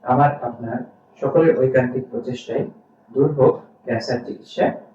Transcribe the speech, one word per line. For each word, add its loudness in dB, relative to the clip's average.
আমার 2
আপনার -6
সকলের 4
ঐকান্তিক 0
প্রচেষ্টায় -6
দূর 2
হোক 2
ক্যান্সার -2
চিকিৎসা -4